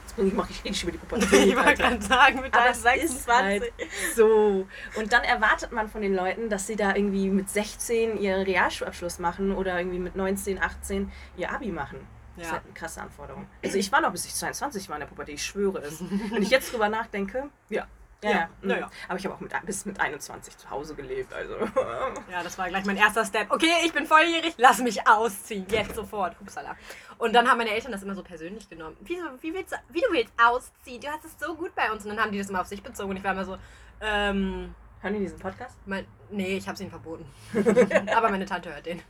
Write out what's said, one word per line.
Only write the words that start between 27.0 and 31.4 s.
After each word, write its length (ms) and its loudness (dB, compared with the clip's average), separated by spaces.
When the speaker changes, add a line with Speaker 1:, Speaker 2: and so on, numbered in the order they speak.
Speaker 2:
Und 160 0
dann 140 8
haben 100 6
meine 120 0
Eltern 220 -4
das 100 -8
immer 120 -6
so 80 -8
persönlich 460 -12
genommen. 320 -14
„Wieso, 220 -8
wie 140 -8
willst 180 -8
du, 40 -6
wie 100 -2
du 120 2
willst 200 0
ausziehen? 580 0
Du 80 -8
hast 160 -8
es 140 -20
so 160 -4